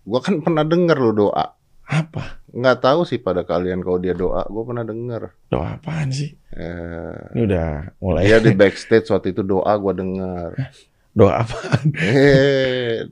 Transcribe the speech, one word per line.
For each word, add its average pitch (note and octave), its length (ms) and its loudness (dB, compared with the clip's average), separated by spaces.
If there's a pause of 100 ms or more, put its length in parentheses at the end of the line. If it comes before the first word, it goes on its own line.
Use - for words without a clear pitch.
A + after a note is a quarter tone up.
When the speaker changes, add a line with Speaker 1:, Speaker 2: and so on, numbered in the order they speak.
Speaker 1:
Gua A2 180 -4
kan E3+ 200 -2
pernah D#3 220 0
denger E3 360 2
lu A#2 160 2 (100)
doa. - 320 -2 (280)
Speaker 2:
Apa? - 640 -4
Speaker 1:
Nggak B2 320 0
tahu C#3+ 240 2
sih C3 140 -4
pada F2+ 260 -2
kalian F2+ 360 -2
kalau F2+ 180 -2
dia F2+ 160 -2
doa. F2+ 320 -2
Gua G#2 180 -8
pernah A#2+ 180 -8
denger. A2+ 480 -8 (180)
Speaker 2:
Doa - 280 -4
apaan D#3 340 -6
sih? C#3+ 240 -8 (160)
Speaker 1:
Eh, E2+ 840 -12
Speaker 2:
Ini A#2+ 80 0
udah F2+ 240 0 (320)
mulai. F2 240 0
Speaker 1:
dia G#2+ 160 6
di A2 140 6
backstage G2+ 540 4
waktu G2 220 0
itu F#2 120 -4
doa F#2+ 340 0
gua G2 160 -2
denger. F#2 640 -6
Speaker 2:
Hah? C3+ 140 -8 (420)
Doa G2 300 4
apaan? B2 540 -2
Speaker 1:
Eh, C3+ 1160 2